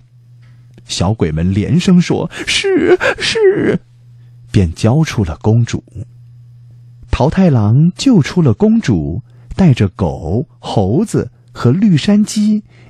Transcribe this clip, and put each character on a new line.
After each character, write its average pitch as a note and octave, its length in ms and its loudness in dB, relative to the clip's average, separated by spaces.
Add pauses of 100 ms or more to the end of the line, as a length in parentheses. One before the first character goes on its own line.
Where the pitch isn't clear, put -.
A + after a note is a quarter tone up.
(880)
小 F#2 240 -4
鬼 F#2+ 180 -2
们 E2+ 220 -2
连 G2+ 260 0
声 F3+ 220 4
说 D#3+ 300 -2 (180)
：“是， F#4 500 0 (200)
是。” - 600 0 (720)
便 F2+ 220 0
交 B2 320 0
出 - 180 -4
了 D#2 200 -6
公 A#2 220 2
主。 - 200 -6 (1300)
桃 B2 180 0
太 F#3 220 2
郎 C3 440 2
救 A#3 280 2
出 - 180 -2
了 C3+ 140 2
公 A3 260 2
主， E2+ 420 -2 (320)
带 F3 200 4
着 G#2+ 140 2
狗、 E2 600 -6 (100)
猴 A2 460 -2
子 - 260 -4 (220)
和 - 180 0
绿 F#3 260 2
山 G#3 280 2
鸡 G#3+ 400 -2 (260)